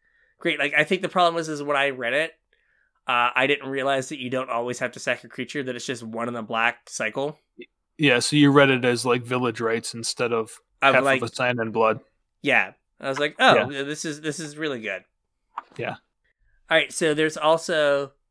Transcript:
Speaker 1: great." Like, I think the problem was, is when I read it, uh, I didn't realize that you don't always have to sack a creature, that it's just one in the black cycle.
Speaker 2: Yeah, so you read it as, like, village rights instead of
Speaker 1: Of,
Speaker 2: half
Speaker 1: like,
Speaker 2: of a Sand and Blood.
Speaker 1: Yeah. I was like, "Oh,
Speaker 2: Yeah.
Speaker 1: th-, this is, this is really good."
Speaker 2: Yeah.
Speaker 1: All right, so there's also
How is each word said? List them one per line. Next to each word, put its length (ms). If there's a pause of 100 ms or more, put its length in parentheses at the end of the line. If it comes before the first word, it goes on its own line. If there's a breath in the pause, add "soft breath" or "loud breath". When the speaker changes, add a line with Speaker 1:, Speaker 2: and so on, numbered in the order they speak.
(380)
Speaker 1:
great." 200
Like, 160
I 100
think 180
the 60
problem 280
was, 120
is 140
when 140
I 140
read 240
it, 180 (760)
uh, 280
I 120
didn't 220
realize 400
that 100
you 120
don't 200
always 300
have 120
to 80
sack 240
a 40
creature, 340
that 140
it's 100
just 160
one 260
in 60
the 80
black 460
cycle. 500 (600)
Speaker 2:
Yeah, 220
so 160
you 140
read 200
it 140
as, 200
like, 180
village 380
rights 340
instead 380
of 260 (240)
Speaker 1:
Of, 120
Speaker 2:
half 100
Speaker 1:
like, 180
Speaker 2:
of 80
a 40
Sand 260
and 120
Blood. 280 (420)
Speaker 1:
Yeah. 300 (260)
I 100
was 120
like, 180
"Oh, 160
Speaker 2:
Yeah. 140
Speaker 1:
th-, 180
this 200
is, 160
this 180
is 160
really 240
good." 240 (720)
Speaker 2:
Yeah. 200 (760)
Speaker 1:
All 80
right, 140
so 220
there's 220
also 800 (160)